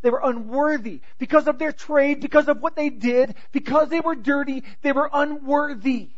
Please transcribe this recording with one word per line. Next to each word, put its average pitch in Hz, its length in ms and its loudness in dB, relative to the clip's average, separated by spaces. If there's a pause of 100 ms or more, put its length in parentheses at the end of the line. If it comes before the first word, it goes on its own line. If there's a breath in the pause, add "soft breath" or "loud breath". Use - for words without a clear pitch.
They 240 80 4
were 240 140 0
unworthy 240 760 -2 (160 soft breath)
because 294 300 4
of 294 100 0
their 311 140 -2
trade, 285 480 2
because 294 300 2
of 294 120 2
what 320 140 -2
they 294 140 0
did, 240 460 2 (160 soft breath)
because 277 380 2
they 330 120 0
were 320 140 -2
dirty, 277 480 -2 (180 loud breath)
they 285 100 2
were 285 200 2
unworthy 285 1080 0